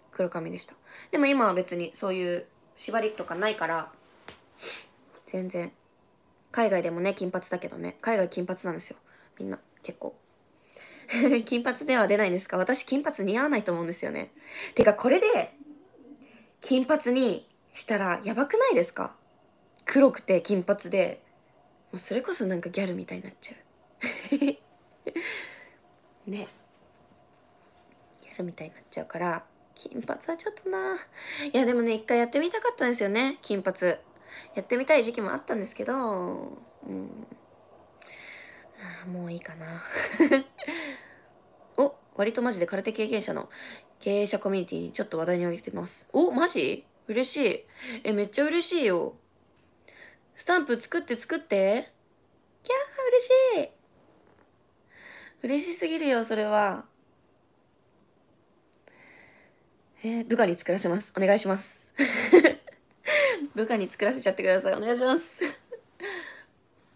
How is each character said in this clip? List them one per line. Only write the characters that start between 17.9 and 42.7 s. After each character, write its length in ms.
ら 260
や 100
ば 140
く 100
な 120
い 60
で 80
す 100
か？ 200
黒 260
く 100
て 200
金 220
髪 260
で。 320
も 60
う 20
そ 140
れ 80
こ 120
そ 120
な 100
ん 60
か 80
ギ 120
ャ 60
ル 80
み 100
た 100
い 20
に 80
な 60
っ 100
ち 120
ゃ 20
う。 260
<laughs> 60
ね。 160
ギ 80
ャ 80
ル 80
み 80
た 100
い 60
に 40
な 60
っ 100
ち 100
ゃ 40
う 40
か 120
ら、 240
金 260
髪 260
は 100
ち 100
ょ 40
っ 40
と 140
な。 260
い 60
や、 80
で 80
も 80
ね、 120
一 120
回 140
や 60
っ 40
て 100
み 100
た 120
か 100
っ 60
た 80
ん 60
で 40
す 80
よ 60
ね、 320
金 200
髪。 260
や 100
っ 20
て 140
み 80
た 100
い 80
時 100
期 80
も 120
あ 20
っ 80
た 120
ん 40
で 60
す 100
け 80
ど、 100
う 960
ん。 380
あ 20
ー、 40
も 160
う 80
い 40
い 40
か 140
な。 260
<laughs> 840
お、 160
割 160
と 100
マ 120
ジ 60
で 80
空 160